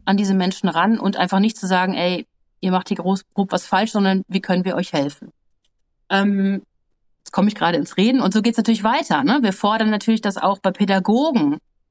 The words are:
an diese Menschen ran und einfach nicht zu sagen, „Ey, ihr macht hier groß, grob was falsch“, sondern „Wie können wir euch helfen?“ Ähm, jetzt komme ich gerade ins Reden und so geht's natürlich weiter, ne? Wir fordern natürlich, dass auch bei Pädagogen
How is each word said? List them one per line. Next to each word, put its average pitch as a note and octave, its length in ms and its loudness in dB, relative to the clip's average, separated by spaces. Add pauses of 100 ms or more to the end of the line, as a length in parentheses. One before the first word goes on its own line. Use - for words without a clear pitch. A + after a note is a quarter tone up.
an G3 120 2
diese G3 180 0
Menschen F#3 340 0
ran F#3+ 300 2
und G3 180 -2
einfach F#3+ 240 0
nicht A3 160 0
zu F#3+ 100 -8
sagen, F#3 280 0
„Ey, F3+ 320 -2 (340)
ihr F#3+ 120 -2
macht F#3 160 -2
hier G3 100 -4
groß, F#3+ 240 -2 (120)
grob G3 180 -2
was F#3 140 -4
falsch“, G#3 260 0
sondern F#3+ 360 2
„Wie F#3+ 120 -2
können F3+ 240 -2
wir F#3 120 -2
euch F#3 160 -4
helfen?“ D3 380 -4 (800)
Ähm, G3 520 0 (580)
jetzt - 120 -20
komme G#3 160 2
ich G#3 60 -2
gerade E3+ 240 0
ins - 180 -4
Reden A#3+ 240 2
und F#3 120 0
so G#3 100 2
geht's A#3 160 2
natürlich A3 260 0
weiter, A3 400 0
ne? B3+ 180 2
Wir G3 100 0
fordern G#3+ 380 0
natürlich, A3 300 0
dass G3 160 -4
auch F#3+ 220 -2
bei F#3+ 120 0
Pädagogen G3 880 0 (320)